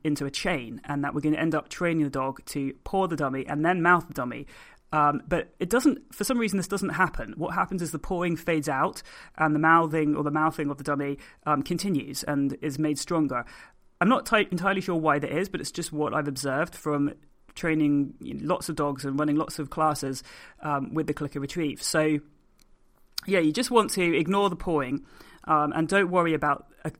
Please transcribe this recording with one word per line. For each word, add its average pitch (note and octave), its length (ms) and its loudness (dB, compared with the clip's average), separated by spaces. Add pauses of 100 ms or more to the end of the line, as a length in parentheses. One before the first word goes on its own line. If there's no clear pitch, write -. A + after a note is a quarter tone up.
into D3 200 0
a C#3 60 -4
chain A#2+ 540 -4
and C#3+ 200 -4
that C#3+ 100 -2
we're D3+ 80 0
gonna D3+ 140 2
end D#3+ 180 2
up D3+ 140 -2
training E3 360 0
the C#3+ 60 -2
dog C3+ 360 -4
to C3+ 280 -4 (100)
paw F#3+ 220 0
the E3 100 -2
dummy C#3+ 300 -2
and D3+ 180 -2
then F3+ 180 2
mouth F3 260 6
the - 60 -14
dummy. B2 320 -6 (460)
Um, D3 340 4
but E3+ 320 -2
it F3+ 100 -4
doesn't, B3 460 2
for - 80 -6
some A#3+ 160 2
reason, G3+ 200 0
this F3 100 -2
doesn't G3 220 -2
happen. D#3+ 460 0
What E3 180 -6
happens F3 280 -2
is D#3 80 -4
the D#3 80 -6
pawing F3 380 -2
fades D#3 320 -2
out C#3 340 -2 (340)
and D#3 160 2
the D#3 60 2
mouthing D#3+ 560 4
or D3 80 -2
the D3 80 -2
mouthing D3+ 400 0
of C#3 80 -8
the C#3+ 60 -14
dummy, C#3+ 340 -2 (260)
um, D3 180 0
continues E3 600 -2
and C#3 400 0
is C#3+ 160 -4
made D3+ 180 0
stronger. C#3+ 480 0 (560)
I'm F3 80 4
not B3 180 4
ti-, G#3+ 240 4
entirely F#3+ 300 0
sure F3+ 140 -2
why D#3 240 4
that C#3+ 180 -2
is, F#3+ 120 0
but - 120 -8
it's - 120 -8
just - 200 -6
what D3+ 220 -2
I've D3 140 0
observed C#3 460 -2
from D3 380 0 (440)
training D3 640 2
lots D3 480 -4
of D#3+ 80 -4
dogs C#3+ 280 -2
and C#3 140 -2
running D3+ 180 2
lots - 220 -2
of C#3+ 120 -6
classes, C#3+ 520 -2 (400)
um, C#3+ 320 -4
with D#3 140 -2
the D3+ 60 -2
clicker C#3+ 260 -6
retrieve. C#3 420 -4
So, D#3 380 2 (1080)
yeah, F#3+ 140 4
you D#3 120 4
just A#3+ 200 0
want G#3+ 180 6
to F3 260 2
ignore G3 320 4
the F3 80 0
pawing, C#3 480 -2 (400)
um, D3+ 300 2
and D#3+ 140 0
don't G3 220 2
worry F3 220 2
about D3 360 -2 (160)
a, D#3 160 -6